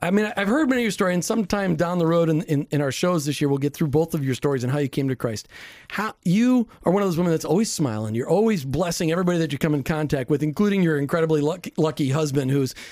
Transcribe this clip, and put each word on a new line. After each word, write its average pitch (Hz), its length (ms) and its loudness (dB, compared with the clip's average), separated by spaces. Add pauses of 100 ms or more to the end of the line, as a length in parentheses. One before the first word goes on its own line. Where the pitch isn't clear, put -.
I 170 80 0
mean, 208 260 2
I've 196 120 -2
heard 269 220 2
many 247 120 2
of - 20 0
your 214 80 0
story, 180 220 0
and 180 100 0
sometime 202 520 0
down 175 240 0
the 165 80 2
road 170 220 4
in, 156 140 2
in, 147 280 -2
in 147 100 0
our 139 100 0
shows 175 340 0
this 143 140 -2
year, 147 80 2
we'll 139 120 2
get 139 140 -2
through 160 160 -2
both 160 260 0
of 147 80 -2
your 131 100 -2
stories 135 300 -2
and 123 80 -2
how 147 80 0
you 143 80 0
came 139 220 -2
to 131 60 -2
Christ. 113 320 -6 (420)
How, 208 340 -6
you 233 440 4 (160)
are 170 80 2
one 202 120 2
of 196 40 0
those 165 100 -2
women 175 140 2
that's 160 140 -2
always 214 260 0
smiling. 110 440 -2
You're 120 140 -4
always 202 340 2
blessing 165 480 -2
everybody 175 280 0
that 160 120 -2
you 139 80 -4
come 151 160 2
in 139 80 -2
contact 147 460 -2
with, 147 120 2
including 196 400 2
your 160 160 2
incredibly 156 440 0
lucky, 170 360 -4
lucky 151 320 0
husband, 139 400 0
who's 135 240 0 (180)